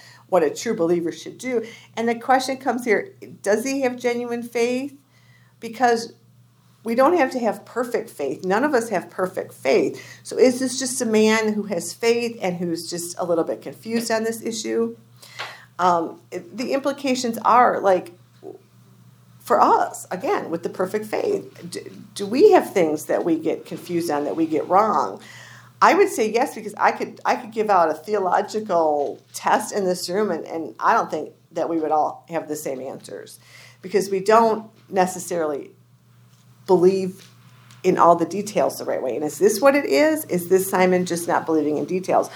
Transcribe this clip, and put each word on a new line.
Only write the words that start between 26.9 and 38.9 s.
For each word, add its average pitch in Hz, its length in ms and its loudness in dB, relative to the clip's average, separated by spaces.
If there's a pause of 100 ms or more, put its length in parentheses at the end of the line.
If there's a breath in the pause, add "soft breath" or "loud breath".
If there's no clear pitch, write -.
could, - 300 -10
I - 120 0
could 220 160 -10
give 214 180 -2
out 170 220 4
a - 20 -2
theological 180 1300 -2 (120)
test - 360 0
in 202 140 -2
this 180 240 -2
room, 202 220 -2
and, 156 140 -6
and 156 340 -8
I 190 140 4
don't 208 180 0
think 151 220 -6 (180)
that 156 180 -4
we 165 100 0
would 151 120 -2
all 151 380 -2
have 156 180 -6
the 147 80 -6
same 135 260 -8
answers, - 580 -14 (440 loud breath)
because 196 260 0
we 196 100 0
don't 220 480 4 (220)
necessarily 175 800 -2 (1000)
believe 185 600 4 (560)
in 185 140 4
all 170 180 8
the 165 100 0
details 170 520 -2
the 127 80 -8
right 127 160 -2